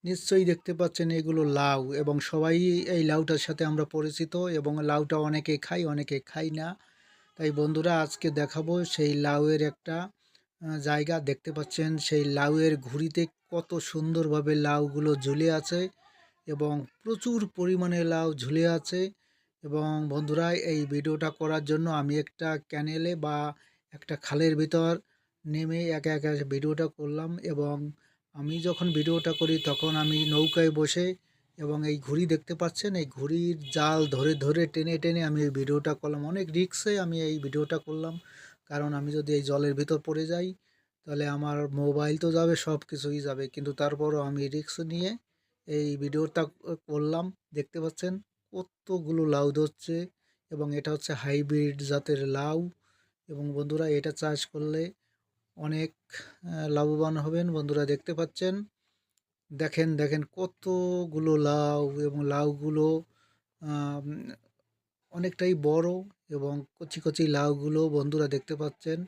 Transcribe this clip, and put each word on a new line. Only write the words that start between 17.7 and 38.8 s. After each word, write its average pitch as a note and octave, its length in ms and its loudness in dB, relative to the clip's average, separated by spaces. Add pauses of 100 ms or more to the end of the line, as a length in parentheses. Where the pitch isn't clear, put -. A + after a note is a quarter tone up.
লাউ E3 300 2
ঝুলে D3 360 0
আছে। E3+ 320 0 (600)
এবং D3+ 240 -2 (220)
বন্ধুরা, D3+ 380 0 (200)
এই D#3 180 0
ভিডিওটা D3+ 460 -2
করার D#3 340 -2
জন্য D#3 260 2
আমি D3 260 0
একটা D#3 320 -4 (180)
ক্যানেলে D#3 480 -2
বা D3+ 220 -2 (560)
একটা D3+ 240 -8
খালের D#3 380 2
ভিতর E3 360 2 (540)
নেমে D#3+ 340 -2 (100)
একা D#3 240 0
একা D3+ 180 0 (140)
ভিডিওটা D3 420 0
করলাম, D#3 440 -6 (120)
এবং D3 320 -2 (600)
আমি D3 260 -4
যখন F3 320 0
ভিডিওটা E3 400 2
করি D#3+ 220 2 (100)
তখন D3+ 300 0
আমি D3+ 300 2
নৌকায় D#3+ 460 4
বসে, D3+ 340 0 (520)
এবং D3+ 280 -4
এই D3+ 120 0
ঘুড়ি C#3+ 280 0
দেখতে D#3+ 300 0
পাচ্ছেন, F3 400 -2
এই D#3+ 120 -2
ঘুড়ির D#3+ 500 -2 (140)
জাল D#3 360 2
ধরে C#3 280 2
ধরে D3 320 2
টেনে D#3+ 300 0
টেনে E3+ 260 2
আমি D3+ 180 2
এই D3 100 2
ভিডিওটা D3 420 0
করলাম। D3 320 -4
অনেক F#3 260 -2
রিস্কে F3+ 480 0
আমি E3+ 220 -2
এই D#3 180 0
ভিডিওটা D3 400 -2
করলাম, D#3 360 -6 (520)
কারণ D3 260 -4